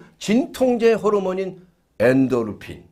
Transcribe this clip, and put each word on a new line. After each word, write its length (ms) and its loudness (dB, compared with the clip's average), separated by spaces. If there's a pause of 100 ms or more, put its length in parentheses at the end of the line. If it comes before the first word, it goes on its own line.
(180)
진통제 760 0
호르몬인 720 -2 (340)
엔도르핀, 920 0